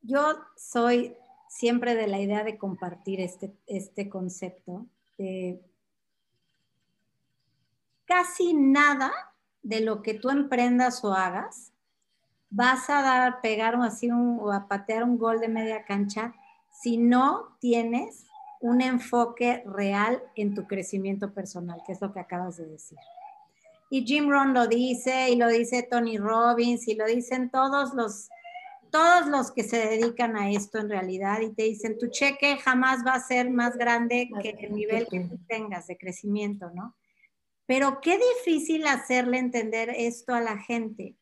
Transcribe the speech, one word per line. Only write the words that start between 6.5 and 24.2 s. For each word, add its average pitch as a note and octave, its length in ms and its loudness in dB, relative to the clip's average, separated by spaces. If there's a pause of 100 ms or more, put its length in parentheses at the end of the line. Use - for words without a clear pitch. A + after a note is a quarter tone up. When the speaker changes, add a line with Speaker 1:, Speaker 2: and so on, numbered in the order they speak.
Speaker 1:
casi F4+ 500 2
nada C#4+ 580 4 (500)
de A3 180 -2
lo G#3+ 220 -2
que G#3+ 120 -4
tú A3+ 160 -4
emprendas B3 760 2
o G3+ 80 0
hagas, F#3+ 600 -4 (760)
vas B3 420 2
a C#4+ 120 4
dar, B3+ 380 4
pegar A3 360 0
un, B3 60 2
así A#3 280 -2
un, A#3+ 300 2
o G#3 120 -2
a G3 160 -2
patear A3 360 -2
un A#3+ 140 2
gol A3+ 220 0
de A3+ 80 -4
media A3 360 -4
cancha G3+ 500 -4 (480)
si A#3 140 0
no B3+ 640 4
tienes A#3 640 0 (340)
un A#3+ 200 2
enfoque A#3+ 840 0
real G3+ 560 0 (120)
en G#3 200 -2
tu F#3+ 120 -8
crecimiento G3 680 -4
personal, F3 540 -10
que G3 60 -10
es F3+ 80 -10
lo G3 120 -6
que G3 80 -10
acabas F3+ 360 -8
de E3 100 -14
decir. D#3 320 -20 (920)
Y C4+ 140 0
Jim D4 240 2